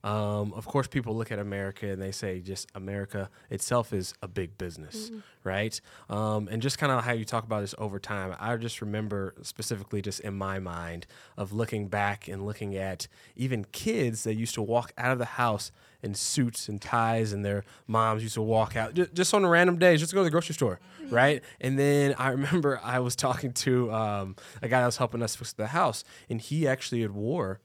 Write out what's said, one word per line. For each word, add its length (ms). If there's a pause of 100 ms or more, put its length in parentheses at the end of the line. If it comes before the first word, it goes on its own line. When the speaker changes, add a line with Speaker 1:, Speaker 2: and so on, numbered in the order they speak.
Speaker 1:
Um, 500
of 100
course, 220
people 300
look 160
at 80
America 480
and 120
they 120
say 280
just 360
America 520 (220)
itself 420
is 300
a 60
big 280
business, 540
Speaker 2:
Mm-hmm. 80 (240)
Speaker 1:
right? 380 (280)
Um, 400
and 140
just 160
kinda 220
how 120
you 120
talk 180
about 200
this 160
over 200
time, 400
I 200
just 220
remember 600
specifically 580
just 200
in 140
my 260
mind 480 (280)
of 160
looking 360
back 400
and 180
looking 300
at 320 (260)
even 300
kids 580
that 120
used 200
to 80
walk 340
out 140
of 80
the 60 (180)
house 300 (280)
in 140
suits 540
and 120
ties, 520
and 120
their 200 (240)
moms 340
used 120
to 80
walk 340
out 180
ju-, 180
just 220
on 100
random 360
days, 180
just 120
to 40
go 60
to 40
the 60
grocery 240
store, 240 (240)
Speaker 2:
Mm-hmm. 120
Speaker 1:
right? 280 (180)
And 160
then 420
I 100
<laughs> 100
remember 460
I 160
was 160
talking 360
to, 400
um, 440 (260)
a 60
guy 100
that 80
was 120
helping 260
us 100
fix 200
the 120
house, 380 (260)
and 100
he 280
actually 340
had 80
wore 540